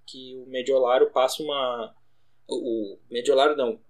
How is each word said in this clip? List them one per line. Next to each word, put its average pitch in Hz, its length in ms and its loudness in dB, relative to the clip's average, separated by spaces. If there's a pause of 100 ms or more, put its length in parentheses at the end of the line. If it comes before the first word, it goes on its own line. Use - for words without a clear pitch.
que 131 300 -18
o 127 120 -18
Mediolaro 131 640 2
passa 131 320 0
uma, 127 500 -4 (540)
o, - 80 -6 (400)
o - 40 -20 (120)
Mediolaro 135 440 2
não, 123 220 -2 (120)